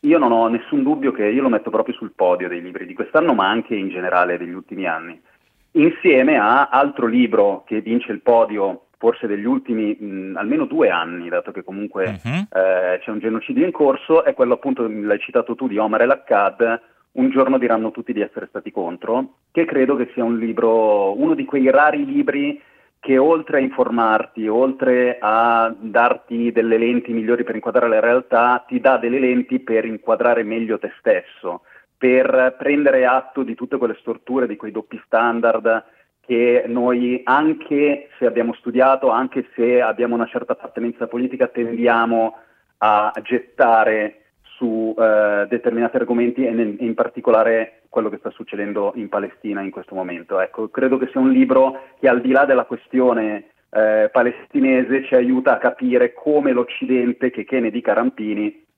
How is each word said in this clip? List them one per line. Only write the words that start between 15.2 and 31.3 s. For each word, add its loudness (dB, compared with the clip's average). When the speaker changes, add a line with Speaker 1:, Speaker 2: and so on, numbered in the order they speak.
Speaker 1:
tu, -6
di -4
Omar 0
El 4
Akkad, 0
Un 2
giorno 2
diranno 0
tutti -10
di -4
essere -6
stati -12
contro, -6
che 0
credo 2
che -4
sia -4
un 0
libro, 2
uno 2
di -2
quei 2
rari 4
libri -2
che 4
oltre 2
a 4
informarti, 0
oltre 2
a 2
darti 0
delle 2
lenti 0
migliori 0
per -6
inquadrare -4
la 2
realtà, 2
ti -4
dà 4
delle -2
lenti 0
per 0
inquadrare 0
meglio -4
te -10
stesso, -4